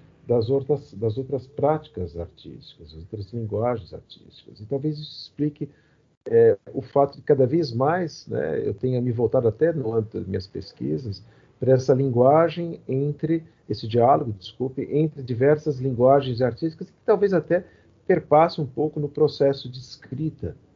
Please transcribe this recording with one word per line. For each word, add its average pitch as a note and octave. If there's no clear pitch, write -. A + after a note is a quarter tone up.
das A#2
outras, C#3
das G#2+
outras C3
práticas C#3
artísticas, D2+
das D#2+
outras G2+
linguagens A2
artísticas. -
E G#2
talvez C#3+
isso -
explique, D3
é, A#2
o C3+
fato C#3+
de -
cada C3
vez D3
mais, D3+
né, D#2+
eu G#2+
tenha B2+
me B2
voltado A#2+
até D3+
no A#2
âmbito G#2+
das F#2+
minhas F#2+
pesquisas, B2
pra C3
essa C3
linguagem D3+
entre, D3
esse A2
diálogo, A#2+
desculpe, C3
entre D3+
diversas C3+
linguagens B2+
artísticas D#3+
que -
talvez G3+
até F3
perpasse E3+
um C#3+
pouco D3+
no D3
processo C#3+
de B2+
escrita, -